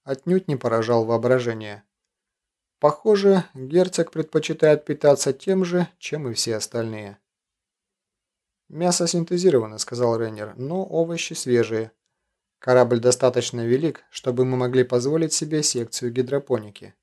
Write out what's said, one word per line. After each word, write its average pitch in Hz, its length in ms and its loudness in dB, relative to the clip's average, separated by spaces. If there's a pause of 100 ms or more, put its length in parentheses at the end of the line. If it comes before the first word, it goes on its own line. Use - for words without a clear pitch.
отнюдь 180 440 -2
не 143 80 -2
поражал 113 480 2
воображение. 117 800 0 (960)
Похоже, 196 640 4 (100)
герцог 165 560 0
предпочитает 151 720 0
питаться 143 480 2
тем 190 320 0
же, 175 240 0 (100)
чем 151 300 -8
и 113 60 -6
все 113 220 -2
остальные. 107 600 -6 (1500)
"Мясо 175 380 -2
синтезировано", 165 720 0
сказал 117 400 -2
Рейнер, — 107 380 -6
"но 156 280 -6
овощи 165 500 -4
свежие". 113 580 -2 (720)
Корабль 123 340 4
достаточно 120 680 0
велик, 139 420 0
чтобы 127 380 -2
мы 127 100 -2
могли 127 280 2
позволить 143 500 0
себе 151 280 -2
секцию 120 480 -4
гидропоники. 120 920 -4